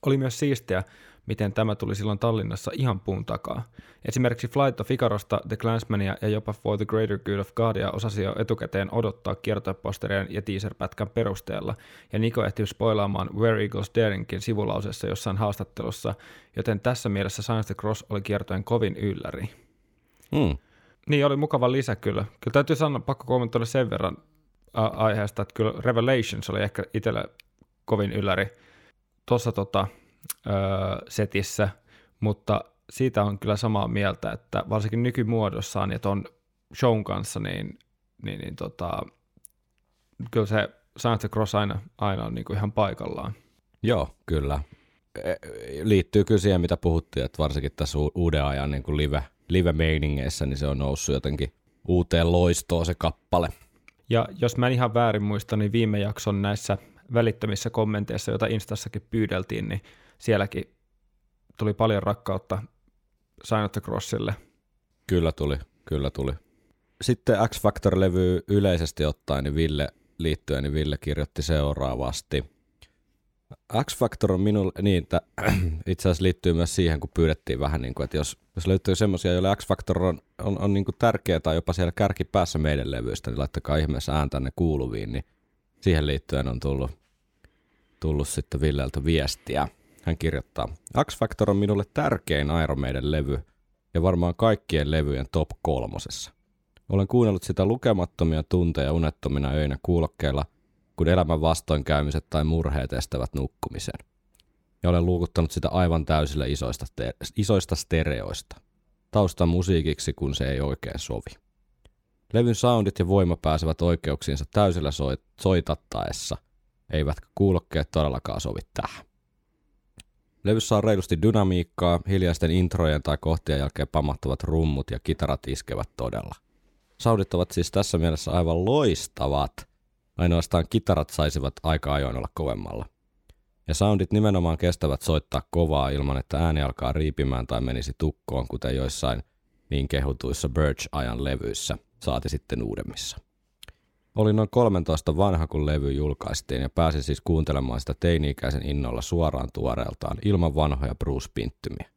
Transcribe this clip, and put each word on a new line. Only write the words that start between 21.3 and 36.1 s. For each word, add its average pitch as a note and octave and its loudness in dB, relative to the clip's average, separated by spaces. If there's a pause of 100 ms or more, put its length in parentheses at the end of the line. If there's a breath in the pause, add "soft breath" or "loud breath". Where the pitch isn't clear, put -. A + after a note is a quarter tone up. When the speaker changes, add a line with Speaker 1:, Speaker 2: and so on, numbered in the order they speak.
Speaker 1:
mukava C3 2
lisä B2 0
kyllä. G#2+ -2 (160)
Kyllä - -4
täytyy C#3+ 4
sanoa, C#3+ 0
pakko - -6
kommentoida A#2+ 0
sen B2 0
verran F#2 -2 (580)
a-, A2 2
aiheesta, G#2+ 0
että - -8
kyllä A2 0
Revelations A#2 0
oli G2+ 0
ehkä - -4 (120)
itselle G#2+ -2 (600)
kovin G2+ 0
ylläri G2 0 (800 soft breath)
tossa A#2+ 0
tota, G2 -2 (600 soft breath)
öö, G#2 0 (540)
setissä, G2+ 0 (520 soft breath)
mutta G#2 -2 (300)
siitä A#2+ 0
on G2+ -2
kyllä G#2+ 0
samaa A2 0
mieltä, G#2 -2
että - -4
varsinkin A2 0
nykymuodossaan G#2+ -2
ja A2+ -4
ton G2 -2 (520)